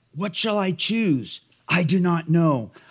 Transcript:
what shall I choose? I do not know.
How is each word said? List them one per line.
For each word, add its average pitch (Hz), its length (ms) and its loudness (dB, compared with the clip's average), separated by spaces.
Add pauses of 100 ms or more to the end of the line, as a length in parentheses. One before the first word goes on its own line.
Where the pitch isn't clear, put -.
(140)
what 170 220 -8
shall 208 240 -2
I 190 120 0
choose? 175 680 -2 (280)
I 175 160 2
do 180 180 2
not 170 280 0
know. 156 420 2 (200)